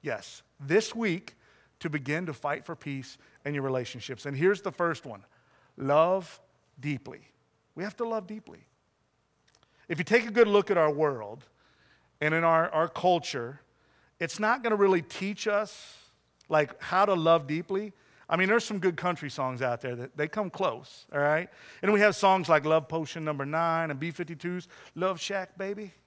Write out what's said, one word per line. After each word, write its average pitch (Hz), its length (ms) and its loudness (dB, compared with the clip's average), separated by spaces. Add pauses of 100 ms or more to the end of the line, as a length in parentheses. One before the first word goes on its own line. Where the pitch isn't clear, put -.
Yes, - 400 -10 (180)
this 165 340 0
week 220 400 -4 (460)
to 170 100 -6
begin 151 360 -4
to 156 60 -8
fight 143 320 -6
for 165 120 -12
peace 139 420 -12 (260)
in 147 80 -4
your 143 100 -4
relationships. 131 640 -6
And 143 100 -6
here's 180 260 2
the 180 100 -6
first 170 320 -4
one. 104 200 -14 (520)
Love 160 640 2 (380)
deeply. 135 420 -8 (540)
We 160 80 -12
have 208 140 -10
to 240 80 -4
love 226 220 -6
deeply. - 400 -16 (1200)
If 156 100 -4
you 180 60 -4
take 233 220 2
a 220 60 -8
good 226 160 6
look 202 220 4
at 185 80 2
our 156 120 4
world 139 540 -4 (760)
and 151 140 2
in 165 80 2
our, 165 280 4
our 160 180 2
culture, 147 720 -2 (580)
it's 170 200 -6
not 226 240 0
gonna 220 140 0
really 190 260 4
teach 196 440 -8
us, - 520 -4 (500)
like, 151 320 2
how 190 240 2
to 202 100 4
love 165 320 4
deeply. 190 460 -6 (360)
I 165 80 2
mean, 185 120 2
there's 220 160 4
some 208 140 -6
good 175 180 0
country 170 340 -4
songs 131 320 -4
out 120 180 -2
there 123 140 -6
that 120 220 -12
they 151 100 -2
come 190 240 -6
close, 143 600 -6
all 143 80 -2
right? 151 280 2 (340)
And 196 100 4
we 202 80 6
have 208 160 6
songs 190 320 4
like 151 160 6
Love 156 240 2
Potion 160 360 -6
Number 143 220 -4
Nine 165 440 0
and 135 100 -6
B 170 100 -4
fifty-two's 175 560 -8 (280)
Love 180 260 -2
Shack, 190 360 -8
baby. 196 360 -10 (140)